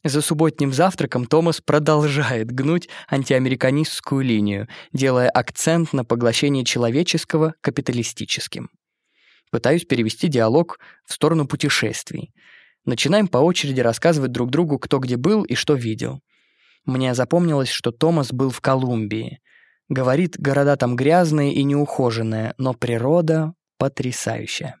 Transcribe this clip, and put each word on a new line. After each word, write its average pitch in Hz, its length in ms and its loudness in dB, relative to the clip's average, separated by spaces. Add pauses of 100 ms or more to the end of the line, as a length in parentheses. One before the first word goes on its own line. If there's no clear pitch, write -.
За 147 200 0
субботним 147 500 0
завтраком 143 540 0
Томас 165 340 2
продолжает 147 880 0
гнуть 139 380 -2 (200)
антиамериканистскую 135 1160 0
линию, 104 420 0 (260)
делая 131 360 2
акцент 160 640 0
на 127 140 -2
поглощении 120 580 0
человеческого 156 960 0
капиталистическим. - 1080 -6 (840)
Пытаюсь 139 320 0
перевести 117 440 -2
диалог 135 520 0 (240)
в - 80 -12
сторону 156 340 0
путешествий. - 840 -4 (540)
Начинаем 175 420 2
по - 80 0
очереди 139 460 2
рассказывать 131 500 2
друг 123 160 -2
другу, 147 300 0
кто - 220 -2
где 123 180 -2
был 196 240 2
и - 120 -4
что - 200 0
видел. 117 480 -4 (640)
Мне 131 280 0
запомнилось, 143 540 2
что - 220 -4
Томас 156 420 2
был 131 160 0
в - 140 -6
Колумбии. 117 760 -2 (500)
Говорит, 135 500 0
города 143 380 2
там 123 180 0
грязные 151 560 2
и 139 100 2
неухоженные, 117 920 0
но 131 160 -2
природа 156 800 0 (240)
потрясающая. 123 1040 -6